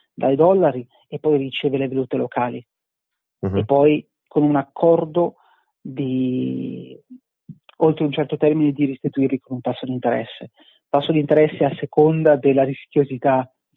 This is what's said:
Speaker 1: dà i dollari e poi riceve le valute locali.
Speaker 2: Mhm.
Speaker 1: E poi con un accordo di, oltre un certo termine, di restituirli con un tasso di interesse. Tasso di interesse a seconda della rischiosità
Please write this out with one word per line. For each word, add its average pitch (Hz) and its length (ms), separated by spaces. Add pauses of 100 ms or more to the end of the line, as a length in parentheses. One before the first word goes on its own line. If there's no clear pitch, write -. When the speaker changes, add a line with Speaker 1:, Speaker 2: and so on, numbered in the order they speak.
(140)
Speaker 1:
dà - 180
i 139 60
dollari 156 500 (220)
e 151 100
poi 151 180
riceve 135 400
le 135 120
valute 131 260
locali. 123 500 (760)
Speaker 2:
Mhm. 95 160
Speaker 1:
E 104 80
poi 147 420 (180)
con - 180
un 147 120
accordo 165 800 (460)
di, 131 1160 (840)
oltre 160 260
un 143 80
certo 147 240
termine, 151 340
di 143 140
restituirli 135 540
con - 180
un 123 40
tasso 123 240
di 127 60
interesse. 120 600 (380)
Tasso - 220
di 156 80
interesse 151 440
a 139 160
seconda 156 560
della 135 280
rischiosità 135 840 (300)